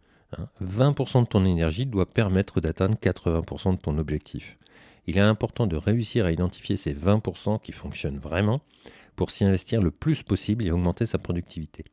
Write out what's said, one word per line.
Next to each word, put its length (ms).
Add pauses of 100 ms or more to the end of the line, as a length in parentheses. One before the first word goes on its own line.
(360)
Hein, 120 (120)
vingt 340
pour 160
cent 120
de 60
ton 180
énergie 400
doit 240
permettre 500
d'atteindre 380
quatre-vingts 460
pour 180
cent 120
de 60
ton 200
objectif. 580 (520)
Il 80
est 40
important 460
de 100
réussir 480
à 80
identifier 420
ces 160
vingt 280
pour 180
cent 220
qui 120
fonctionnent 480
vraiment 420 (540)
pour 160
s'y 140
investir 360
le 80
plus 320
possible 440
et 60
augmenter 340
sa 120
productivité. 760